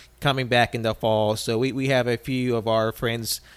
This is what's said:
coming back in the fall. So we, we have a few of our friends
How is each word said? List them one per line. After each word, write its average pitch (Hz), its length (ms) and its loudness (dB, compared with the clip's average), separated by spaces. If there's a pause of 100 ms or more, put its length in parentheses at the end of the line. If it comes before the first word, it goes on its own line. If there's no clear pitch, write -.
(200)
coming 135 260 0
back 120 280 2
in 117 60 -4
the 110 140 0
fall. 107 420 2
So 113 220 -2
we, 131 140 0
we 131 160 -2
have 127 180 2
a 120 100 0
few 127 400 -2
of 110 100 -4
our 110 240 2
friends 117 520 -6 (140)